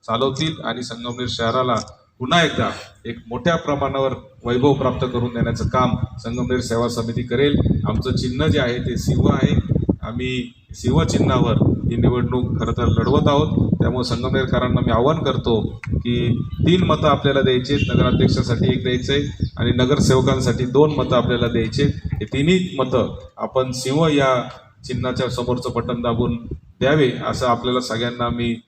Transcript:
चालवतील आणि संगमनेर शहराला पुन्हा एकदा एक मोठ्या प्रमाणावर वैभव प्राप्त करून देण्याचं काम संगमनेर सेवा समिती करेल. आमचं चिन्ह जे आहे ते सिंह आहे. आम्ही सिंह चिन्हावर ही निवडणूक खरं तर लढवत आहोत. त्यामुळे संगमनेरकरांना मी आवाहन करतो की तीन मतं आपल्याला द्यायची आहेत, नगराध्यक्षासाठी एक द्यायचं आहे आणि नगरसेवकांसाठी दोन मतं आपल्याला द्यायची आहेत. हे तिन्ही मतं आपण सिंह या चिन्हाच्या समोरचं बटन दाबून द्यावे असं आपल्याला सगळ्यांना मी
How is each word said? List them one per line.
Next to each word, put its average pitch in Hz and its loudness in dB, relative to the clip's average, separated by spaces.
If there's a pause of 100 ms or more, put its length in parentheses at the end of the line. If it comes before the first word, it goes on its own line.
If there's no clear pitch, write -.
चालवतील 135 -2
आणि 117 -6
संगमनेर 120 -8
शहराला 120 0 (440)
पुन्हा 160 2
एकदा 117 0 (340)
एक 117 -10 (100)
मोठ्या 120 -2
प्रमाणावर 135 -2 (320)
वैभव 127 2
प्राप्त 127 0
करून 120 -4
देण्याचं 117 -2
काम 127 0 (220)
संगमनेर 123 -4
सेवा 117 -2
समिती 117 -4
करेल. 143 2 (320)
आमचं - -2
चिन्ह 127 -2
जे 147 2
आहे 123 -2
ते 127 -4
सिंह - 2
आहे. - 0 (200)
आम्ही 127 -6 (220)
सिंह 139 0
चिन्हावर - 2
ही - 0
निवडणूक 123 0
खरं 139 -2
तर 120 0
लढवत 143 4
आहोत. 147 4
त्यामुळे 123 0
संगमनेरकरांना 123 0
मी 117 2
आवाहन 139 4
करतो - 0
की 120 0
तीन - 2
मतं 156 2
आपल्याला 139 2
द्यायची 127 2
आहेत, - 0
नगराध्यक्षासाठी - 2
एक 127 -2
द्यायचं 127 -2
आहे 143 -2
आणि 117 0
नगरसेवकांसाठी 127 2
दोन 147 4
मतं 127 0
आपल्याला 120 0
द्यायची 117 0
आहेत. - 2 (100)
हे - -4
तिन्ही 160 0
मतं 123 0 (180)
आपण 127 -2
सिंह 147 0
या 131 2 (360)
चिन्हाच्या 123 -4
समोरचं 123 -4
बटन 117 -4
दाबून 120 -2 (340)
द्यावे 135 4 (140)
असं 117 -2
आपल्याला 123 0
सगळ्यांना 120 -4
मी 117 -2 (120)